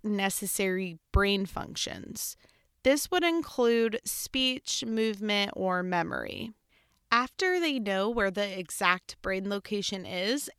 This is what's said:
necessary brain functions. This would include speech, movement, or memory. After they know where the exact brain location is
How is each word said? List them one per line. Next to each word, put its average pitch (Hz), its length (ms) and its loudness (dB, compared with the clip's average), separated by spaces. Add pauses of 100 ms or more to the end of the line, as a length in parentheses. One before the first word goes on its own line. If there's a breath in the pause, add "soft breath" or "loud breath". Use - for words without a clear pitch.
necessary 196 960 -2 (120)
brain 196 340 4
functions. - 920 -8 (480 soft breath)
This 285 240 6
would 359 140 2
include 233 840 2
speech, - 800 -2
movement, 214 680 0
or 180 260 0
memory. 180 680 -2 (600)
After 359 480 2
they 302 200 0
know 202 320 0
where 220 180 2
the 196 300 -4
exact 185 640 0
brain 190 260 -2
location 202 560 -4
is 202 540 -2